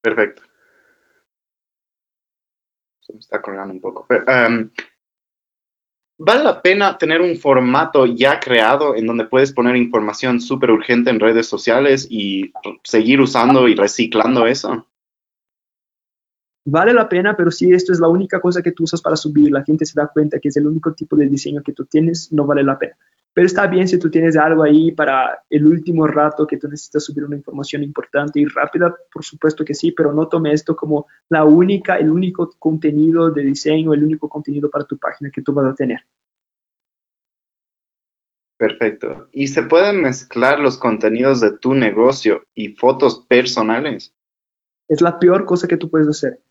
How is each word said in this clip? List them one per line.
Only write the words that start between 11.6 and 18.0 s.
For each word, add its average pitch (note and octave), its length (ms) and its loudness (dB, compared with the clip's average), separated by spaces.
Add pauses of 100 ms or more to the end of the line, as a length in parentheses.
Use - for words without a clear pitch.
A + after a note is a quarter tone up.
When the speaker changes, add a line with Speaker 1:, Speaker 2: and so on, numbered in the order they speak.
Speaker 1:
y G2 440 -6 (320)
seguir A#2 360 2
usando B2+ 480 4
y G#2 60 4
reciclando A2+ 720 0
eso? A#2 400 -4 (1800)
Speaker 2:
Vale E3+ 280 4
la A3 160 4
pena, F#3+ 280 0
pero F3 140 2
si F3+ 220 2
esto F3+ 200 2
es F3 60 0
la E3 80 4